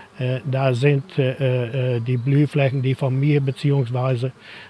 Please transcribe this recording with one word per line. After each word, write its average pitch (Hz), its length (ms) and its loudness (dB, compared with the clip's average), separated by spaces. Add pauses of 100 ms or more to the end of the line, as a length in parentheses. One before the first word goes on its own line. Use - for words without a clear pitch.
(180)
äh, 127 220 -2 (100)
da 131 220 2
sind, 139 460 0
äh, 127 800 0
äh, 120 40 -2
die 123 160 -2
Blühflächen, 139 680 2
die 131 120 0
von 131 240 0
mir 147 240 2
beziehungsweise 131 880 0 (380)